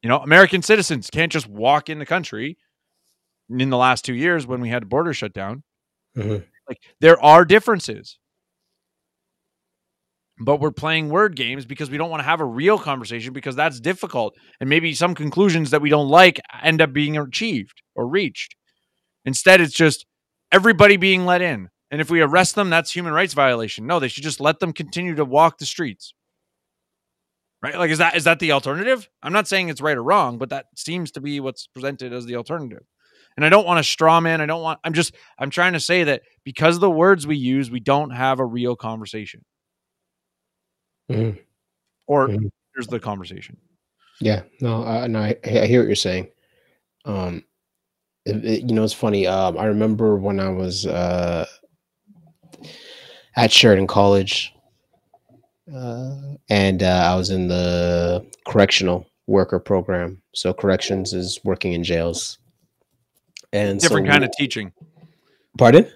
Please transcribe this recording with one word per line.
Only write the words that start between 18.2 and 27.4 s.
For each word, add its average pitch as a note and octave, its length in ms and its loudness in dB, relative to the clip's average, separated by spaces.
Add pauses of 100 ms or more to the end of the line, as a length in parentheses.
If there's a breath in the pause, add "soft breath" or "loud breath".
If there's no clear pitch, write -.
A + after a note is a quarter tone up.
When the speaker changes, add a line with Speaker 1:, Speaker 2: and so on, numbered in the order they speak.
Speaker 1:
Instead, F3+ 360 4
it's D#3 140 0
just D#3 320 2 (440)
everybody G3+ 460 6
being F#3 300 2
let F3+ 160 2
in. A2+ 260 -4 (240)
And D3 80 -4
if D#3 100 -4
we E3 120 4
arrest E3+ 320 4
them, G3+ 160 -2
that's E3 200 0
human F3 220 -6
rights E3 220 0
violation. A#2 520 0
No, E3 140 0
they B2+ 80 -4
should C#3 160 -12
just D3 160 -8
let D3+ 180 0
them E3+ 140 -4
continue F3 440 -8
to D3 80 -2
walk D3+ 340 2
the C#3 80 -10
streets. - 480 -10 (1500)